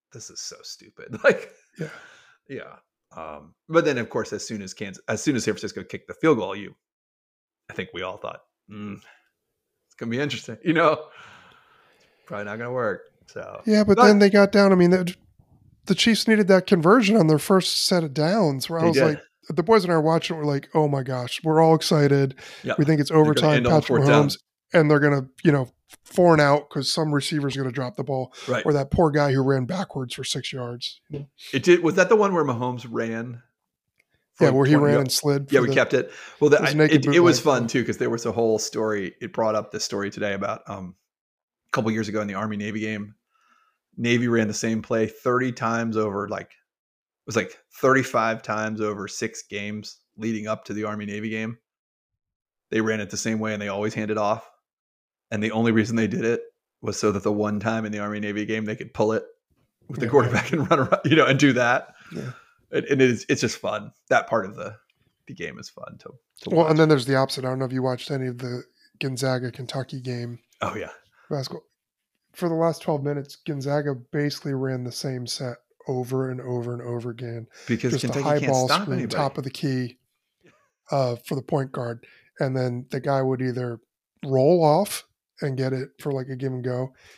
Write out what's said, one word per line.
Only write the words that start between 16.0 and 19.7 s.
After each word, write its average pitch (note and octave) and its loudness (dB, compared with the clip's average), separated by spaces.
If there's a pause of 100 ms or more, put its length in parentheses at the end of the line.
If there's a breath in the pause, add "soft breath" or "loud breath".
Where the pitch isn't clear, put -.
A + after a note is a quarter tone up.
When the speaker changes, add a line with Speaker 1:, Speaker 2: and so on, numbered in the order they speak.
Speaker 2:
needed G#3+ 4
that F#3 6
conversion G3 4
on F3+ 6
their D#3 6
first - 2
set F3+ 2
of C#3+ -8
downs D3+ 0
where E3 -6
I - 0
Speaker 1:
They E3+ 6
Speaker 2:
was E3 2
Speaker 1:
did. C3+ 6
Speaker 2:
like, D3+ 2 (300)
the D#3+ -2
boys G#3 4